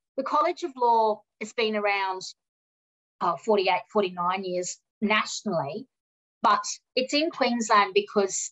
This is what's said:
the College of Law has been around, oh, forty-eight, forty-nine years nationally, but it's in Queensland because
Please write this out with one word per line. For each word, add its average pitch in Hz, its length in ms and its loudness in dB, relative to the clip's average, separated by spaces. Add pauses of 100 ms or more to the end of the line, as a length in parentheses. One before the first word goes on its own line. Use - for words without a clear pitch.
(160)
the 269 60 -2
College 302 400 0
of 320 120 -8
Law 226 460 2 (200)
has 214 120 -10
been 220 240 -2
around, 196 460 -2 (1000)
oh, 180 160 0
forty-eight, 190 460 2 (100)
forty-nine 185 520 0
years 180 340 -6 (240)
nationally, 180 840 -4 (560)
but 208 220 4 (320)
it's 254 160 -2
in 302 180 2
Queensland 220 640 2
because 202 600 0